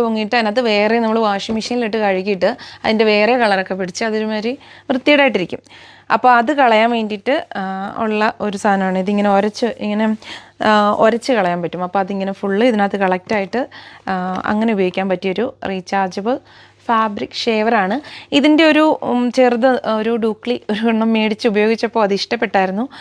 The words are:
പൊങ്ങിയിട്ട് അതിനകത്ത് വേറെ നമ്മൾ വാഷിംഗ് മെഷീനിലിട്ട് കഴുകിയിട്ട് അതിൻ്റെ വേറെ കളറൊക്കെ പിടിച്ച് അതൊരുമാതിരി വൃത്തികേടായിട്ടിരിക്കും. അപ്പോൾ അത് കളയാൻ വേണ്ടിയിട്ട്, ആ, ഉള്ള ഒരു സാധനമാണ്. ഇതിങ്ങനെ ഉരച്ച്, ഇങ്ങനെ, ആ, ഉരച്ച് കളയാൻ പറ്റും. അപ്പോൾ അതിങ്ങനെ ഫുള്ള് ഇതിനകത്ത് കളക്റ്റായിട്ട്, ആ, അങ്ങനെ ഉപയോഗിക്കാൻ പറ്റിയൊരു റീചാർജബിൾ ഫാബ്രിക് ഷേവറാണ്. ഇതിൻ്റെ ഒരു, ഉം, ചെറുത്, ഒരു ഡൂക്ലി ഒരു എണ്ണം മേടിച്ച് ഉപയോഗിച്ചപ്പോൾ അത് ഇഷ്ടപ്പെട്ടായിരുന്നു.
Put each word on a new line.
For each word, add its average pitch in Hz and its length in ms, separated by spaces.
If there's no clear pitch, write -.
പൊങ്ങിയിട്ട് 220 340
അതിനകത്ത് 226 320
വേറെ 214 340
നമ്മൾ 220 220
വാഷിംഗ് 202 320
മെഷീനിലിട്ട് 226 460
കഴുകിയിട്ട് 190 460
അതിൻ്റെ 220 280
വേറെ 214 300
കളറൊക്കെ 190 380
പിടിച്ച് 185 280
അതൊരുമാതിരി 214 440
വൃത്തികേടായിട്ടിരിക്കും. 262 760
അപ്പോൾ 247 140
അത് 233 100
കളയാൻ 233 360
വേണ്ടിയിട്ട്, 214 400
ആ, - 20
ഉള്ള 214 260
ഒരു 196 160
സാധനമാണ്. 190 400
ഇതിങ്ങനെ 202 320
ഉരച്ച്, 208 340
ഇങ്ങനെ, 214 220
ആ, 214 40
ഉരച്ച് 226 320
കളയാൻ 175 280
പറ്റും. 175 220
അപ്പോൾ 196 180
അതിങ്ങനെ 190 360
ഫുള്ള് 202 300
ഇതിനകത്ത് 202 320
കളക്റ്റായിട്ട്, 196 580
ആ, 190 40
അങ്ങനെ 226 260
ഉപയോഗിക്കാൻ 190 360
പറ്റിയൊരു 190 320
റീചാർജബിൾ 190 640
ഫാബ്രിക് 220 560
ഷേവറാണ്. 214 540
ഇതിൻ്റെ 302 340
ഒരു, 302 120
ഉം, 247 140
ചെറുത്, 247 320
ഒരു 220 140
ഡൂക്ലി 226 340
ഒരു 220 200
എണ്ണം 220 240
മേടിച്ച് 214 340
ഉപയോഗിച്ചപ്പോൾ 220 540
അത് 196 140
ഇഷ്ടപ്പെട്ടായിരുന്നു. 202 640